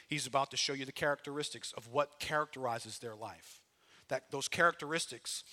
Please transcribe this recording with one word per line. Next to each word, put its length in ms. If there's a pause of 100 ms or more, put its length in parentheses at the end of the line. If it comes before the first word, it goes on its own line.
(120)
He's 160
about 240
to 60
show 160
you 100
the 80
characteristics 800
of 160
what 320
characterizes 800
their 160
life. 460 (480)
That 200
those 200
characteristics 920 (120)